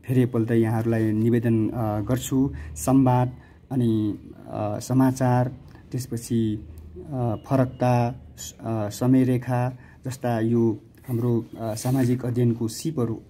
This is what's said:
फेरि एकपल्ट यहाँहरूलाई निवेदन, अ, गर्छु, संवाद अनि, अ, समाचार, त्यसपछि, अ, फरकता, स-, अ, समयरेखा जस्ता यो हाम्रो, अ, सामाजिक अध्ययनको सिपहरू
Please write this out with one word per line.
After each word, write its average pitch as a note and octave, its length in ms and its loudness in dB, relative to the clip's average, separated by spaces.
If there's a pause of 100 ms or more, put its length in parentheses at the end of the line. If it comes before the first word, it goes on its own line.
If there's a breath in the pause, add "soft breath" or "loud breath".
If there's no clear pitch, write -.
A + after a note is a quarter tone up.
फेरि B2+ 160 2
एकपल्ट A#2+ 300 0
यहाँहरूलाई A2+ 600 2
निवेदन, A2+ 580 2
अ, A2 300 -2
गर्छु, B2+ 540 0 (220 loud breath)
संवाद B2+ 640 4 (340 loud breath)
अनि, A2 480 0 (280)
अ, G#2+ 320 -6
समाचार, B2+ 800 2 (340 loud breath)
त्यसपछि, A2+ 760 -2 (300)
अ, B2+ 400 -4 (120)
फरकता, B2 760 2 (160)
स-, - 240 -14
अ, A2+ 280 -4
समयरेखा B2+ 880 2 (280 loud breath)
जस्ता A#2+ 340 -2
यो A2+ 400 2 (280)
हाम्रो, A#2 380 0 (140)
अ, A2+ 160 -4
सामाजिक B2+ 500 0
अध्ययनको A#2 420 0
सिपहरू A#2+ 640 -4